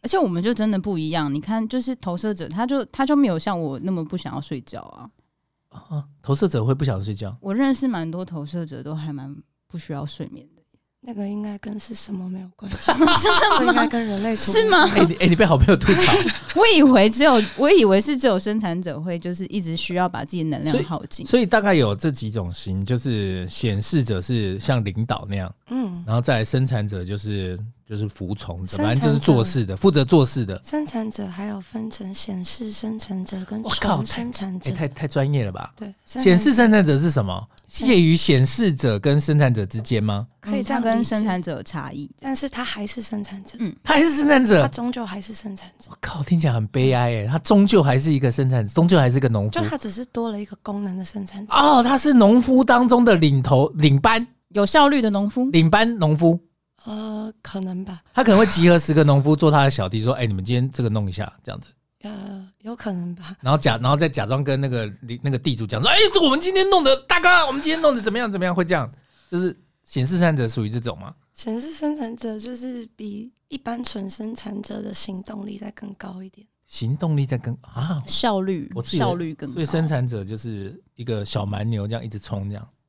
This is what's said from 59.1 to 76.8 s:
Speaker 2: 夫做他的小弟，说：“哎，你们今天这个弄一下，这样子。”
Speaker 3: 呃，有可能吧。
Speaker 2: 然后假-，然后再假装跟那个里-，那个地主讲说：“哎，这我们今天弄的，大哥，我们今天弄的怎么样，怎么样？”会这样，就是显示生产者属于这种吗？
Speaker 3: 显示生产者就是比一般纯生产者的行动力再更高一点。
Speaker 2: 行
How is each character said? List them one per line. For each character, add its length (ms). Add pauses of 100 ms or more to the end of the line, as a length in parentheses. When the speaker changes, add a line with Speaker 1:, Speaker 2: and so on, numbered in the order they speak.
Speaker 2:
夫 140
做 160
他 120
的 80
小 180
弟， 100
说 160
：“哎， 100
你 80
们 80
今 120
天 180
这 100
个 60
弄 220
一 20
下， 180 (140)
这 80
样 80
子。” 100 (400)
Speaker 3:
呃， 380 (140)
有 140
可 160
能 240
吧。 260
Speaker 2:
然 100
后 60
假-， 240
然 80
后 80
再 100
假 180
装 180
跟 160
那 80
个 180 (160)
里-， 220
那 60
个 80
地 180
主 100
讲 160
说 100
：“哎， 60 (160)
这 80
我 80
们 100
今 140
天 160
弄 140
的， 120 (120)
大 120
哥， 100 (180)
我 40
们 100
今 100
天 100
弄 140
的 60
怎 100
么 60
样， 140
怎 80
么 60
样？” 100
会 80
这 120
样， 140 (400)
就 80
是 200 (260)
显 220
示 80
生 80
产 140
者 120
属 180
于 40
这 100
种 200
吗？ 140 (200)
Speaker 3:
显 260
示 140
生 240
产 180
者 240
就 160
是 400
比 360 (180)
一 80
般 260
纯 260
生 240
产 280
者 200
的 120
行 300
动 220
力 120
再 140
更 240
高 280
一 60
点。 160 (200)
Speaker 2:
行 320